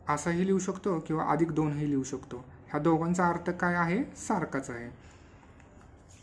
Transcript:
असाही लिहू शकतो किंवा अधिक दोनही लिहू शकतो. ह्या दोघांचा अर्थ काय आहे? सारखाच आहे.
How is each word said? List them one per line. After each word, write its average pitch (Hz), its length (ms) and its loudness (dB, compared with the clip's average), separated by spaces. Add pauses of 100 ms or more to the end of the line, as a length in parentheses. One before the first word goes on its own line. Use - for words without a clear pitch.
असाही 170 360 2
लिहू 190 140 4
शकतो 185 400 -2
किंवा 160 320 -2
अधिक 160 200 2
दोनही 151 380 0
लिहू 135 140 2
शकतो. 127 340 -8
ह्या - 420 -8
दोघांचा 165 480 4
अर्थ 175 220 0
काय 175 260 0
आहे? 175 280 2 (120)
सारखाच 147 540 -2
आहे. 120 200 -8 (1300)